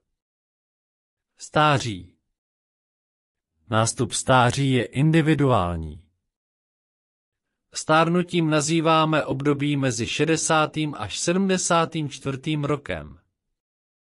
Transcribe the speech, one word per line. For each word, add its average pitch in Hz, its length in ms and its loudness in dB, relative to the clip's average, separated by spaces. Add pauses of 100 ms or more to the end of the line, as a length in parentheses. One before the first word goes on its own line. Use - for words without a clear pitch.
(1400)
Stáří. 127 800 -2 (1500)
Nástup 113 420 0
stáří 131 600 2
je 120 140 2
individuální. 127 1160 0 (1700)
Stárnutím 165 760 0
nazýváme 156 760 2
období 143 520 -2
mezi 120 300 -2
šedesátým 156 920 0
až 107 220 -10
sedmdesátým 175 880 0
čtvrtým 143 540 -6
rokem. 85 560 -6 (960)